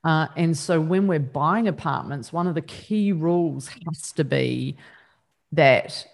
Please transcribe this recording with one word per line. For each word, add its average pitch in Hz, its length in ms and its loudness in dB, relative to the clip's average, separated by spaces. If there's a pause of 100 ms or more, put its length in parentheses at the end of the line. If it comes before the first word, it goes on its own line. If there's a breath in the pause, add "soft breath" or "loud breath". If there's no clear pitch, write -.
Uh, 160 240 2 (100)
and 165 200 2
so 165 220 0
when 185 280 2
we're 165 120 0
buying 156 480 0
apartments, 143 640 -6
one 170 160 -2
of 165 80 -2
the 160 60 -2
key 202 500 -2
rules 165 580 0 (180)
has - 260 -10
to 160 100 0
be 131 540 -2 (720 loud breath)
that 139 640 4